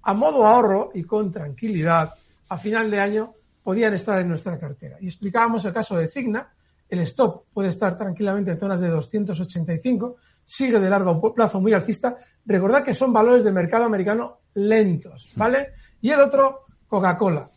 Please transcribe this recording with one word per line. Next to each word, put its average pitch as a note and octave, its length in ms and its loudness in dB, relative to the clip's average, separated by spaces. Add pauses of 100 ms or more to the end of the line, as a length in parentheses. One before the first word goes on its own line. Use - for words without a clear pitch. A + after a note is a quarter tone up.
a G3 100 -2
modo C4 320 2
ahorro G#3+ 480 4
y F3 100 -8
con G#3+ 280 -4
tranquilidad E3 800 -2 (360)
a F3 80 -8
final G#3+ 320 -2
de G#3 100 0
año G#3 340 -2 (300)
podían G#3 300 0
estar F#3+ 260 -2
en F3+ 100 -2
nuestra E3 300 -6
cartera. D3 400 -14
Y F#3+ 80 -12
explicábamos A3 580 -2
el F3+ 80 -6
caso A3 220 -6
de E3 120 0
Cigna, B3 420 -6 (400)
el F3+ 100 -4
stop - 540 -2
puede G3 160 -2
estar F3+ 280 -2
tranquilamente G3 540 -4
en E3 80 -4
zonas F#3+ 220 -2
de F3 80 0
doscientos E3 500 -4
ochenta F3 340 -6
y D#3+ 60 -4
cinco, B3 380 -2 (260)
sigue A#3+ 360 0
de F#3+ 100 2
largo F#3+ 440 2
plazo G#3 260 0
muy G#3 140 2
alcista. A#3 420 -2 (300)
Recordad G#3+ 380 2
que B3 100 -2
son C4 200 0
valores A#3+ 300 6
de G#3 80 2
mercado F#3+ 340 0
americano G#3+ 540 -2 (160)
lentos, G#3 800 0
¿vale? C4 380 0 (280)
Y A3 100 0
el D4 80 4
otro, C4+ 460 4 (220)
Coca-Cola. F3+ 680 0